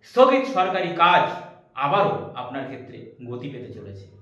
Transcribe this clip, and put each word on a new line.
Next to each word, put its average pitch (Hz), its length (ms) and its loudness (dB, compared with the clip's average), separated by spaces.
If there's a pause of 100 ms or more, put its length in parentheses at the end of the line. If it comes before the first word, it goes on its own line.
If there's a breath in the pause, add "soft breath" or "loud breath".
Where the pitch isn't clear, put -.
স্থগিত 262 460 4
সরকারি 185 440 0
কাজ 170 280 6 (520)
আবারও 190 380 2 (220)
আপনার 135 300 -10
ক্ষেত্রে - 320 -16 (280)
গতি 123 240 -10
পেতে 120 240 -14
চলেছে। 101 320 -16 (160)